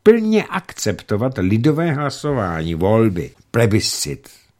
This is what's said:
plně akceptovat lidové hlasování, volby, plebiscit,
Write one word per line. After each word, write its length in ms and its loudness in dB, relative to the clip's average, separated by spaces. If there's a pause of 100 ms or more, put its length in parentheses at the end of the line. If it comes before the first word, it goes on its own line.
plně 420 4
akceptovat 920 -6
lidové 540 0
hlasování, 800 -4
volby, 560 2 (200)
plebiscit, 800 -2 (320)